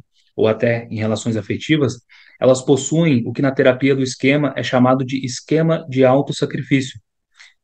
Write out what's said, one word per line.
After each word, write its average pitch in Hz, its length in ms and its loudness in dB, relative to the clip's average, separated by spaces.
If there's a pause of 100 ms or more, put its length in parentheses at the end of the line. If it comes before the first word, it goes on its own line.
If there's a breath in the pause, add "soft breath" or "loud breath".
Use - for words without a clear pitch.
(360)
ou 107 120 2
até 117 420 0
em 113 80 -8
relações 110 380 -2
afetivas, 120 640 -2 (400 soft breath)
elas 127 220 4
possuem 143 640 2
o 120 80 -6
que 139 80 -4
na 139 100 0
terapia 131 420 2
do 135 80 -2
esquema 135 540 0
é 127 80 -6
chamado 127 400 2
de 131 220 -6
esquema 160 640 -2
de 131 160 2
autossacrifício. 135 920 0 (680 soft breath)